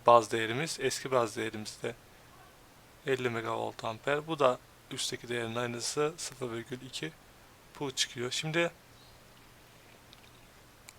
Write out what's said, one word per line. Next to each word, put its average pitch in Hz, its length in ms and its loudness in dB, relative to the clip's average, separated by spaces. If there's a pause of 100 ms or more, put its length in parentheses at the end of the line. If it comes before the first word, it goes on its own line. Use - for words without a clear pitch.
baz 120 260 10
değerimiz, 117 500 0
eski 131 300 -2
baz 117 240 2
değerimiz 110 480 -6
de 117 120 -4 (1120)
elli 127 220 2
megavolt 113 540 -4
amper. 139 440 -2
Bu 160 120 -2
da 127 200 6 (320)
üstteki 123 380 -6
değerin 117 260 -2
aynısı, 120 600 -2
sıfır - 340 -8
virgül 117 300 -8
iki 143 300 -8 (680)
bu 139 120 -6
çıkıyor. 123 400 -4
Şimdi 165 400 0 (2250)